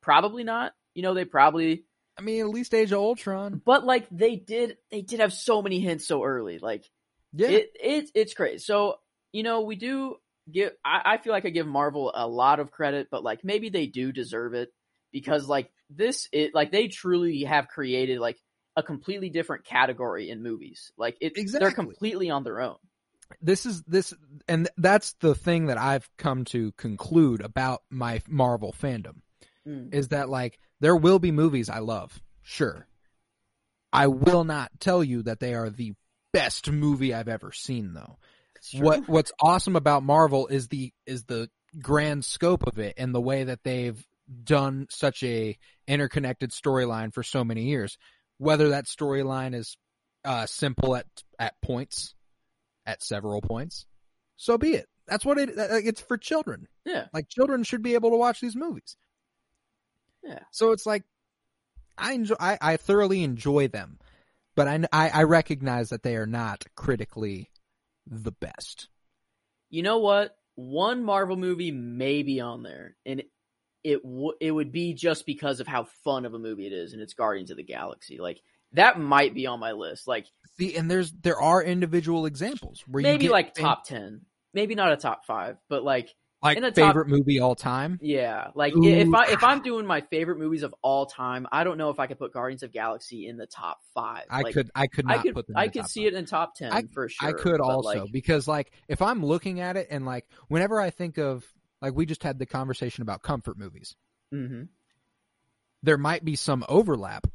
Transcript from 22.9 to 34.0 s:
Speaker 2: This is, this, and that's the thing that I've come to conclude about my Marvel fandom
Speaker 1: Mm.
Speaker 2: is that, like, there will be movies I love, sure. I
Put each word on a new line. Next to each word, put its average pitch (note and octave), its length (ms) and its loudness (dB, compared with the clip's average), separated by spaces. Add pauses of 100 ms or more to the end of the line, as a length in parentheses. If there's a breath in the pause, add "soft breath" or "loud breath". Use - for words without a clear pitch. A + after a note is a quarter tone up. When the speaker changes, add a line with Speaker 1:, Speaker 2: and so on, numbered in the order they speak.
Speaker 2:
This F3+ 240 0
is, F#3+ 200 -6
this, F3+ 280 0 (340)
and E3 300 2
that's F#3+ 440 4
the D#3 140 6
thing E3+ 320 2
that B2 120 0
I've C3+ 280 0 (120)
come C3 280 -2
to A2 260 -2
conclude A#2+ 680 2
about C3 480 -4
my A#2+ 400 -4
Marvel B2 500 0
fandom B2 420 -6 (460 soft breath)
Speaker 1:
Mm. C#3 280 -10
Speaker 2:
is C#3 140 0
that, C#3 200 -2
like, B2+ 300 -4 (220)
there E3 160 8
will F3 240 8
be F3 100 2
movies D3 400 2
I G#2+ 80 -6
love, A2 420 -6 (220)
sure. - 460 -4 (1040)
I C#3 160 6